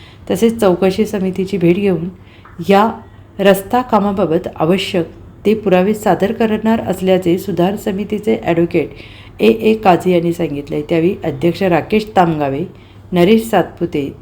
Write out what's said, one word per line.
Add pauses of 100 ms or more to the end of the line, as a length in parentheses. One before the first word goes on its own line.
(300)
तसेच
चौकशी
समितीची
भेट
घेऊन (600)
या (380)
रस्ता
कामाबाबत
आवश्यक (400)
ते
पुरावे
सादर
करणार
असल्याचे
सुधार
समितीचे
ॲडव्होकेट (500)
ए
ए
काझी
यांनी
सांगितले.
त्यावेळी (100)
अध्यक्ष
राकेश (100)
तामगावे, (480)
नरेश
सातपुते,